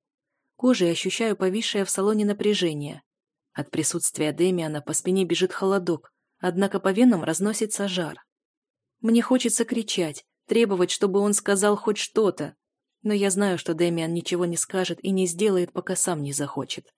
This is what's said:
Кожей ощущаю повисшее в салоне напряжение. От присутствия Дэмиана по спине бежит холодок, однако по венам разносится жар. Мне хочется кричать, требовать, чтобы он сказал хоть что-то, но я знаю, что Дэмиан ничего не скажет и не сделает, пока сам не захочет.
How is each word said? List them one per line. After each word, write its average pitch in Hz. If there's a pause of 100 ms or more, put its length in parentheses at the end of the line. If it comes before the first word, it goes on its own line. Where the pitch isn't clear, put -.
(560)
Кожей 202
ощущаю 190
повисшее 196
в 185
салоне 208
напряжение. 180 (480)
От -
присутствия 156
Дэмиана 160
по 151
спине 185
бежит 170
холодок, 190 (260)
однако 190
по 190
венам 220
разносится 208
жар. 170 (760)
Мне 226
хочется 240
кричать, 208 (220)
требовать, 202
чтобы 202
он 202
сказал 202
хоть 208
что-то, 185 (480)
но 208
я 202
знаю, 185
что 170
Дэмиан 170
ничего 170
не 170
скажет 180
и 190
не 190
сделает, 180
пока 180
сам 160
не 143
захочет. 139 (120)